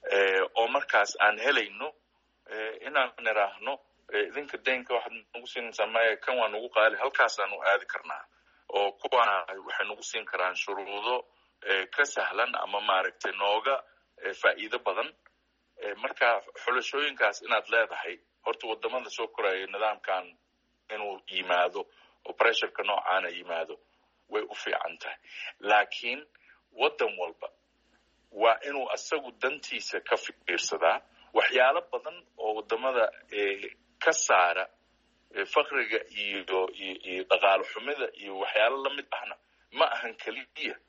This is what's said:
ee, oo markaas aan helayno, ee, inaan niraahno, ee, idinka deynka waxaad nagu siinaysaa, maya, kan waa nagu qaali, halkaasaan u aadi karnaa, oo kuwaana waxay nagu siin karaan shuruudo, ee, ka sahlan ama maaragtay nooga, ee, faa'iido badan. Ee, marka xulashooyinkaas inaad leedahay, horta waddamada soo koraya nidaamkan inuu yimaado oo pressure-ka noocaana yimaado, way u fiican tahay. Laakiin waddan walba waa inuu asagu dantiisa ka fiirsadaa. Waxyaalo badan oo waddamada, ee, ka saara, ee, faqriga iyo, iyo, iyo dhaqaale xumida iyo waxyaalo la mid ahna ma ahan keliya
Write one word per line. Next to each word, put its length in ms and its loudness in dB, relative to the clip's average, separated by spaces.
ee, 380 4
oo 120 4
markaas 520 2
aan 200 6
helayno, 480 0
ee, 400 -8
inaan 240 2
niraahno, 520 0
ee, 180 2
idinka 300 -8
deynka 360 -2
waxaad 200 -2
nagu 140 -12
siinaysaa, 400 -4
maya, 300 4
kan 200 0
waa 120 2
nagu 200 -6
qaali, 280 4
halkaasaan 560 0
u 80 -8
aadi 240 2
karnaa, 380 -10
oo 220 2
kuwaana 440 4
waxay 220 -2
nagu 160 -10
siin 220 -6
karaan 300 -2
shuruudo, 600 -4
ee, 260 2
ka 180 2
sahlan 500 -2
ama 260 -2
maaragtay 500 0
nooga, 440 0
ee, 160 -6
faa'iido 460 0
badan. 300 -2
Ee, 180 -6
marka 320 0
xulashooyinkaas 800 0
inaad 280 0
leedahay, 460 0
horta 220 -4
waddamada 420 -4
soo 180 -6
koraya 400 -2
nidaamkan 580 -2
inuu 260 -6
yimaado 540 0
oo 80 -10
pressure-ka 500 0
noocaana 460 0
yimaado, 460 -8
way 140 -2
u 120 -10
fiican 420 -4
tahay. 200 -12
Laakiin 640 2
waddan 420 2
walba 300 -6
waa 240 6
inuu 220 -4
asagu 420 -4
dantiisa 680 -6
ka 180 0
fiirsadaa. 800 0
Waxyaalo 480 4
badan 360 -8
oo 180 -4
waddamada, 500 0
ee, 440 -2
ka 140 4
saara, 520 4
ee, 100 -2
faqriga 540 2
iyo, 300 -6
iyo, 300 -10
iyo 200 -6
dhaqaale 400 4
xumida 500 -6
iyo 260 -12
waxyaalo 440 2
la 60 0
mid 220 -10
ahna 240 -8
ma 120 4
ahan 300 -4
keliya 600 -8